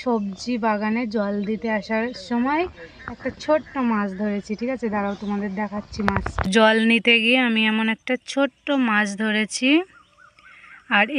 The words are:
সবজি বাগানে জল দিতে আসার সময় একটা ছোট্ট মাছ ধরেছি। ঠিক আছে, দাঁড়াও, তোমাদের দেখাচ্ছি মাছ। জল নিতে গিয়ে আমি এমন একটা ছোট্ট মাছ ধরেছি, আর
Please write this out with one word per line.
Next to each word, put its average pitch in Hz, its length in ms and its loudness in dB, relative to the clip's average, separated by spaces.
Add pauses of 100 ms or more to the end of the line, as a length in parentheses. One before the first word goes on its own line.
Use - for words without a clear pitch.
সবজি 220 480 -2 (140)
বাগানে 214 360 0 (140)
জল 202 180 0 (140)
দিতে 220 200 -2 (100)
আসার 220 280 -2 (220)
সময় 262 340 2 (500)
একটা 262 180 -6 (140)
ছোট্ট 302 280 2 (200)
মাছ 208 160 0 (140)
ধরেছি। 208 380 -2
ঠিক 240 140 -2
আছে, 240 200 -4
দাঁড়াও, 202 280 0
তোমাদের 202 280 -2 (100)
দেখাচ্ছি 208 480 -6
মাছ। - 160 -2 (320)
জল 220 200 4 (160)
নিতে 233 220 4 (100)
গিয়ে 247 140 4 (100)
আমি 220 120 2 (120)
এমন 220 140 0 (100)
একটা - 180 -6 (180)
ছোট্ট 269 340 -2 (220)
মাছ 208 200 2 (140)
ধরেছি, 214 480 2 (1300)
আর 208 100 6 (120)